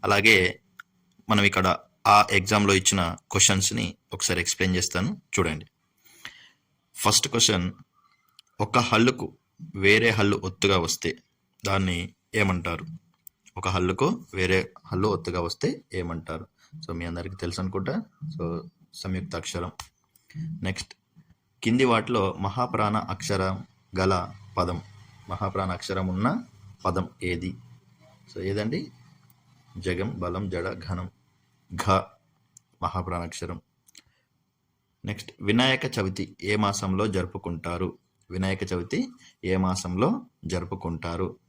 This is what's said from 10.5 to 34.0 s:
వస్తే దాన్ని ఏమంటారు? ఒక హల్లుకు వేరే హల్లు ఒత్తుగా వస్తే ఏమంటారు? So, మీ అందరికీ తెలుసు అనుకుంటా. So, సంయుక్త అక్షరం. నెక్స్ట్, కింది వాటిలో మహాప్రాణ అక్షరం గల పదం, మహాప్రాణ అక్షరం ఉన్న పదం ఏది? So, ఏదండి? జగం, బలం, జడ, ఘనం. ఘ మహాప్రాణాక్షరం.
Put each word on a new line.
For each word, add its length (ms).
వస్తే 440
దాన్ని 480
ఏమంటారు? 520
ఒక 120
హల్లుకు 560
వేరే 380
హల్లు 220
ఒత్తుగా 320
వస్తే 440
ఏమంటారు? 520
So, 160
మీ 120
అందరికీ 320
తెలుసు 240
అనుకుంటా. 420
So, 280
సంయుక్త 420
అక్షరం. 360
నెక్స్ట్, 580
కింది 220
వాటిలో 480
మహాప్రాణ 640
అక్షరం 680
గల 340
పదం, 240
మహాప్రాణ 420
అక్షరం 360
ఉన్న 380
పదం 240
ఏది? 340
So, 60
ఏదండి? 520
జగం, 420
బలం, 300
జడ, 220
ఘనం. 380
ఘ 160
మహాప్రాణాక్షరం. 760